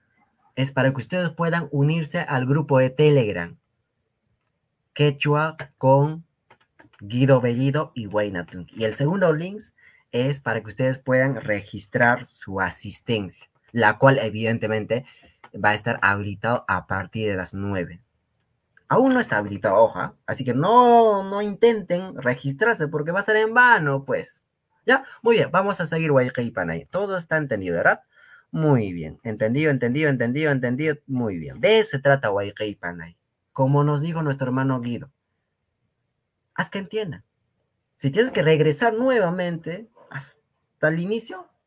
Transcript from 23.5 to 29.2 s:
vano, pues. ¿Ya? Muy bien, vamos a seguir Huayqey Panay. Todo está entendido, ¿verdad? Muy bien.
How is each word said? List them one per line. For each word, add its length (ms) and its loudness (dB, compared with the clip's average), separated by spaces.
vano, 500 4
pues. 420 -6
¿Ya? 180 2
Muy 140 4
bien, 120 2
vamos 320 0
a 60 -4
seguir 240 0
Huayqey 400 2
Panay. 340 -4
Todo 320 -4
está 200 -2
entendido, 400 -2
¿verdad? 240 2
Muy 420 2
bien. 300 -10